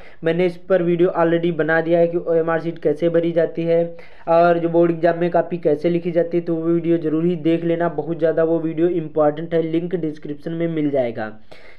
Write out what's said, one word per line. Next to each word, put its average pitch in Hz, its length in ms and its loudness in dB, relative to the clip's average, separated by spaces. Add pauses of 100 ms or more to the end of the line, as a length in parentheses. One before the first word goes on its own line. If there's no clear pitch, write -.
(240)
मैंने 165 220 2
इस 170 140 -2
पर 185 240 0
वीडियो 175 320 2
already 170 380 2
बना 156 280 2
दिया 165 180 2
है 170 80 4
कि 170 120 -2
ओएमआर 165 420 0
seat 170 180 -6
कैसे 160 300 0
भरी 165 220 2
जाती 165 320 0
है 170 200 2 (460)
और 170 300 6
जो 165 100 0
board 170 220 4
exam 165 280 0
में 175 120 0
copy 170 280 0
कैसे 160 300 0
लिखी 170 220 0
जाती 170 260 0
है, 170 60 0
तो 170 120 -2
वो 160 80 -4
वीडियो 170 360 2
ज़रूर 156 260 0
ही 180 120 2
देख 165 260 0
लेना, 170 280 0
बहुत 151 280 -6
ज़्यादा 160 240 2
वो 165 160 2
वीडियो 160 300 0
important 156 640 0
है, 165 100 2
link 170 340 -2
description 151 540 -8
में 165 180 -2
मिल 151 220 0
जाएगा, 120 360 -2 (520)